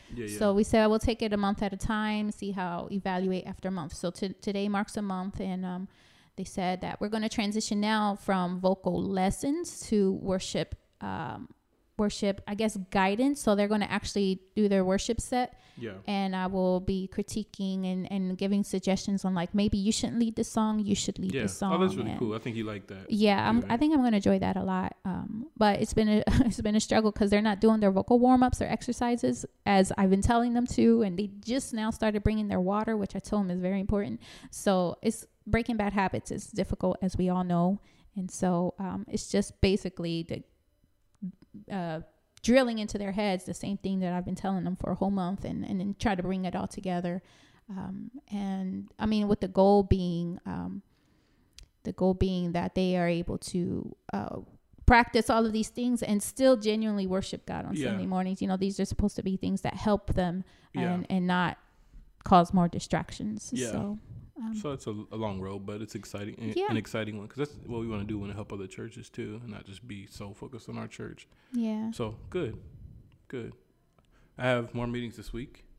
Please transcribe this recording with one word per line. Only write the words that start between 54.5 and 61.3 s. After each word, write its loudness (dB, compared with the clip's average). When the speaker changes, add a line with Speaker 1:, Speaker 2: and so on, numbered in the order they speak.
Speaker 2:
practice 8
all 4
of 0
these -2
things -2
and 2
still 6
genuinely 0
worship -4
God -6
on -6
Speaker 1:
Yeah. -2
Speaker 2:
Sunday -2
mornings. -2
You 0
know, 0
these -2
are 0
supposed 0
to -4
be -2
things -2
that -4
help 0
them 0
Speaker 1:
Yeah. 0
Speaker 2:
and, -2
and 2
not 0